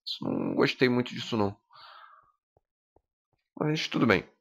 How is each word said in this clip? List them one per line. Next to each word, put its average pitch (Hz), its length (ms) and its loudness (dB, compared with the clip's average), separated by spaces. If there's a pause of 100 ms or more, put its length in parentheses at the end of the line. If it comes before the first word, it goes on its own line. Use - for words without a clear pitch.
Isso, - 180 -10
não - 320 -2
gostei - 340 2
muito 123 240 0
disso, 123 220 -6
não. 101 200 0 (2000)
Mas 156 300 -2
tudo - 180 0
bem. 98 160 4 (180)